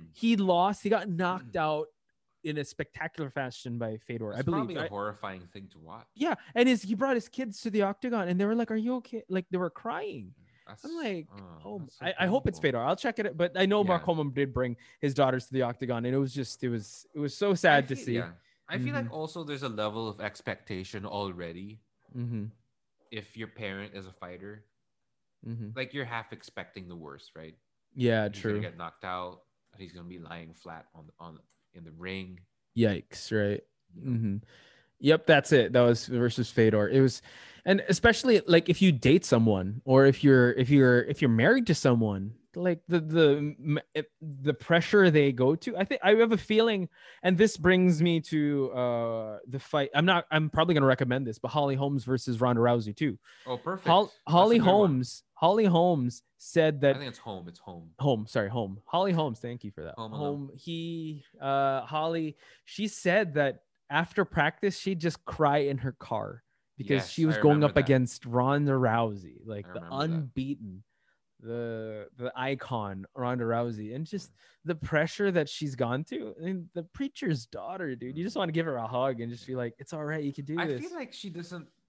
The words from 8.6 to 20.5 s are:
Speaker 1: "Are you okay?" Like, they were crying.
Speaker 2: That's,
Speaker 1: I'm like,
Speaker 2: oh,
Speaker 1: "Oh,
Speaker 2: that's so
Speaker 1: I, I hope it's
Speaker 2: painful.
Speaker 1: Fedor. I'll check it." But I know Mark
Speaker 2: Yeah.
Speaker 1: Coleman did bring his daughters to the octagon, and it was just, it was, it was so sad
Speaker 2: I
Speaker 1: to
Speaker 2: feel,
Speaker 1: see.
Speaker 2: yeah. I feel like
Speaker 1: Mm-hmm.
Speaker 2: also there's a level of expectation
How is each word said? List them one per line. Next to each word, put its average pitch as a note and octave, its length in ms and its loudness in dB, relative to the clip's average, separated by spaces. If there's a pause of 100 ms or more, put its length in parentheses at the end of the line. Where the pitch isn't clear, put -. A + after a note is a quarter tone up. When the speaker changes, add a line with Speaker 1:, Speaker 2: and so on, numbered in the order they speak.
Speaker 1:
"Are A3 60 -2
you A#3+ 180 -2
okay?" A#3 320 -10
Like, F#3 240 -4
they F#3 60 -2
were F3+ 120 -2
crying. A#3 640 -10 (320)
Speaker 2:
That's, - 200 -20
Speaker 1:
I'm D#4+ 100 -10
like, G3 380 -6
Speaker 2:
oh, G2+ 100 -18 (220)
Speaker 1:
"Oh, G3+ 140 -12
Speaker 2:
that's C#3 180 -16
so D3+ 80 -10
Speaker 1:
I, F#3 120 -4
I F3+ 100 0
hope A3+ 200 0
it's F#3 100 -4
Speaker 2:
painful. B2+ 220 0
Speaker 1:
Fedor. A#2+ 80 0
I'll F3 80 2
check A#3 240 -4
it." G3+ 160 -4
But F3 220 -2
I F#3+ 80 4
know G#3 180 4
Mark F3+ 200 0
Speaker 2:
Yeah. - 20 -12
Speaker 1:
Coleman D#3 260 0
did C3+ 220 -2
bring B2 240 -2 (240)
his C#3+ 120 0
daughters B2+ 340 2
to C3 60 -12
the C3 100 0
octagon, A#2+ 420 -4
and B2+ 100 -2
it - 20 2
was C3+ 160 -2
just, C3+ 300 -8
it B2+ 60 -2
was, A2+ 440 -8
it D3+ 60 -10
was D3 160 -6
so G3+ 200 0
sad D3 280 6
Speaker 2:
I B2 40 -14
Speaker 1:
to C3 100 -6
Speaker 2:
feel, - 80 -12
Speaker 1:
see. A#2+ 100 -2
Speaker 2:
yeah. F2 160 -4 (380)
I - 80 -8
feel B2 160 -4
like B2 120 -4
Speaker 1:
Mm-hmm. A#2 100 -10
Speaker 2:
also D#3+ 280 -8
there's C#3+ 200 -10
a C3 60 -6
level G#2+ 380 -4
of G2+ 140 -10
expectation G2+ 840 -10